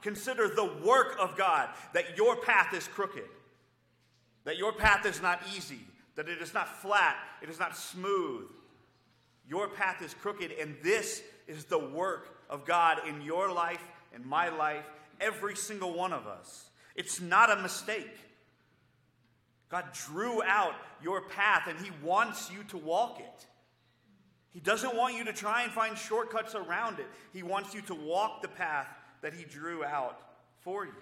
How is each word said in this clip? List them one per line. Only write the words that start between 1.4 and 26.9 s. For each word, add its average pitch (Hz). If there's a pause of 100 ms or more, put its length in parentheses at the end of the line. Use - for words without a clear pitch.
that 175
your 214
path 190
is 170
crooked, 160 (1160)
that 160
your 208
path 208
is 165
not 175 (160)
easy, 143 (360)
that 156
it 170
is 160
not 190 (140)
flat, 196 (260)
it 151
is 160
not 170
smooth. 175 (1000)
Your 190
path 190
is 156
crooked, 196
and 151
this 208 (240)
is 156
the 175
work 156 (220)
of 139
God 165 (100)
in 147
your 175
life, 175 (320)
in 120
my 160
life, 151 (360)
every 202
single 190
one 180
of 123
us. 92 (300)
It's -
not 190
a 196
mistake. 190 (1600)
God 175
drew 214
out 190 (280)
your 185
path, 196
and 160
he 196 (120)
wants 208
you 196
to 202
walk 180
it. - (1040)
He 175
doesn't 220
want 247
you 233
to 220
try 214
and 240
find 220
shortcuts 220
around 196